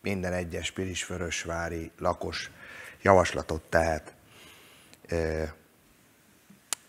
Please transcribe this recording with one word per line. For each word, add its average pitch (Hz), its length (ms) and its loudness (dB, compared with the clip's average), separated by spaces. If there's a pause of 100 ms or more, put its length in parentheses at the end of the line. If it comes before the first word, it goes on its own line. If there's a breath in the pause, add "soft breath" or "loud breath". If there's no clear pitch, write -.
minden 92 320 -2
egyes 87 380 -4
pirisvörösvári 85 1300 -6
lakos 87 520 -2 (520 loud breath)
javaslatot 85 600 6
tehet, 82 520 2 (960 loud breath)
ö, 80 360 0 (1500)